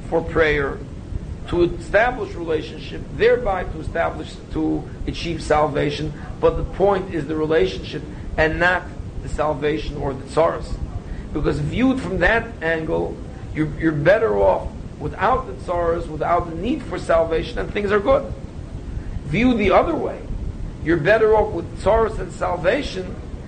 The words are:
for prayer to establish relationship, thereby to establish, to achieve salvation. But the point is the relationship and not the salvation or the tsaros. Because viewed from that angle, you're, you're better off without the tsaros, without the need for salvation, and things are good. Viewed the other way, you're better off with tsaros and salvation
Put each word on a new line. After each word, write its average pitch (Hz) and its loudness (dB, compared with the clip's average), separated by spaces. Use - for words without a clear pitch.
for 165 2
prayer 147 2
to 175 2
establish 208 0
relationship, 165 -6
thereby 202 2
to 156 -6
establish, 160 -4
to 156 0
achieve 160 -4
salvation. 147 2
But 165 4
the 156 -2
point 185 2
is 147 -2
the 156 -4
relationship 156 0
and 160 4
not 175 4
the 135 -8
salvation 147 0
or 139 -4
the 123 -8
tsaros. 160 0
Because 147 0
viewed 214 2
from 180 -2
that 220 4
angle, 165 0
you're, 151 0
you're 165 4
better 202 4
off 190 4
without 202 0
the 196 -8
tsaros, 170 0
without 160 0
the 165 -8
need 220 -2
for 180 -6
salvation, 165 2
and 190 -4
things 202 0
are 208 4
good. 269 2
Viewed 226 4
the 196 4
other 262 6
way, - -4
you're 160 4
better 214 6
off 208 2
with 165 -6
tsaros 214 4
and 185 -6
salvation 185 0